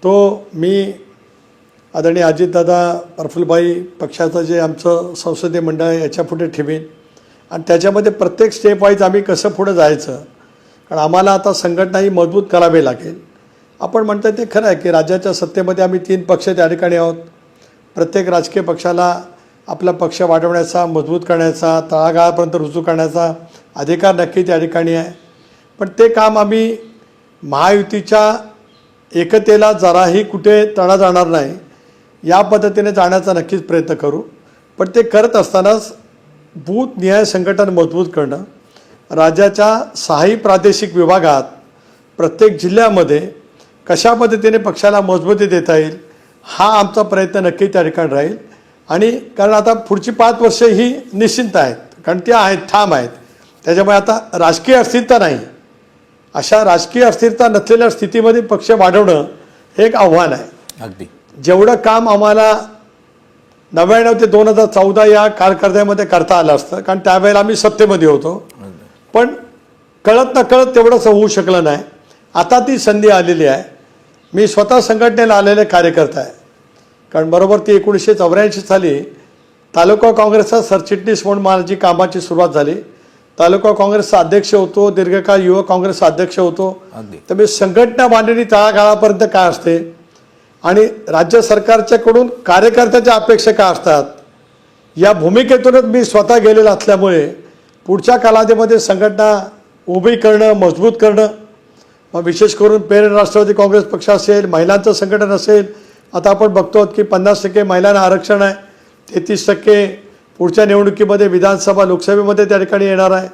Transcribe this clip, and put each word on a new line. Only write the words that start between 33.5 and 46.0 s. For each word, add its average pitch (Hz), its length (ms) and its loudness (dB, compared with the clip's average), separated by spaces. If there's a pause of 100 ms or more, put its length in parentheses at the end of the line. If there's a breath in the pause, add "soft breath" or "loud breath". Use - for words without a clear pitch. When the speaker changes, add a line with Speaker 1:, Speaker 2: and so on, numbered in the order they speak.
Speaker 1:
प्रयत्न 165 280 -4
करू. 147 280 -6 (560 soft breath)
पण 190 160 -2
ते 233 80 2
करत 226 340 0
असतानाच 202 580 0 (600)
बूथ 185 320 -6 (100)
निहाय 190 280 2
संघटन 196 440 -2
मजबूत 170 460 -2
करणं, 143 240 -4 (720 soft breath)
राज्याच्या 202 840 0
सहाही 175 400 -2
प्रादेशिक 190 600 0
विभागात 165 460 2 (720 soft breath)
प्रत्येक 165 460 0
जिल्ह्यामध्ये 180 680 0 (560 soft breath)
कशा 202 280 2
पद्धतीने 220 440 0
पक्षाला 202 420 0
मजबूती 190 460 -2
देता 170 300 0
येईल 156 220 -2 (440 soft breath)